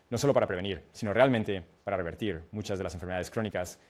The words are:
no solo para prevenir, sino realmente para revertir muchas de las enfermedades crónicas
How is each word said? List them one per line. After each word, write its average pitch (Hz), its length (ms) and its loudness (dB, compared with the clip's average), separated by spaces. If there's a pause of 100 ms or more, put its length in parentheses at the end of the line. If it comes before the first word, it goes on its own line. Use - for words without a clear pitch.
no 117 80 -2
solo 139 160 4
para 110 140 4
prevenir, 92 460 -4
sino 104 180 -4
realmente 110 500 4 (220)
para 98 140 -2
revertir 85 440 -4 (120)
muchas 104 240 -4
de 92 80 -2
las 85 80 -6
enfermedades 90 360 -6
crónicas 92 500 -4 (100)